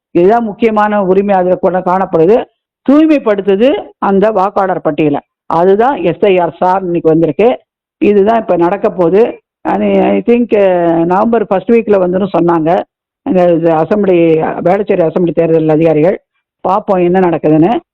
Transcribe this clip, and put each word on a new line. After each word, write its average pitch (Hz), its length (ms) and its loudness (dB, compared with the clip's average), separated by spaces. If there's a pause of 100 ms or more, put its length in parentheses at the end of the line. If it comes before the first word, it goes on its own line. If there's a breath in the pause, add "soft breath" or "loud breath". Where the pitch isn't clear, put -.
(160)
இதுதான் 208 280 2
முக்கியமான 208 600 -2
உரிமை 190 320 0
அதுல 180 200 0
கூட 185 240 -2
காணப்படுது. 185 580 0 (480)
தூய்மைப்படுத்துது 240 840 2 (280)
அந்த 202 340 0
வாக்காளர் 190 500 -2
பட்டியலை, 151 400 -2 (240)
அதுதான் 196 580 0
எஸ் 170 220 -2
ஐ 190 120 2
ஆர் 165 220 -2
சார் 185 220 0
இன்னைக்கு 170 280 -2
வந்திருக்கு. 165 400 0 (520)
இதுதான் 208 380 2
இப்ப 185 160 -2
நடக்க 196 340 -2
போகுது. 180 340 0 (400)
And 202 200 -4 (180)
I 196 240 -2
think, 240 200 2 (100)
அஹ், 175 500 0
நவம்பர் 208 420 0
ஃபர்ஸ்ட் 190 240 -2
வீக்ல 214 260 2
வந்துன்னு 185 340 -2
சொன்னாங்க. 170 380 0 (560)
அங்க 185 180 0
இது 170 280 2
அசெம்பிளி, 180 440 0 (480)
வேளச்சேரி 190 400 0
அசெம்பிளி 170 300 -2
தேர்தல் 160 360 0
அதிகாரிகள். 156 480 2 (460)
பார்ப்போம் 190 400 -2
என்ன 175 160 0
நடக்குதுன்னு. 160 540 2 (200)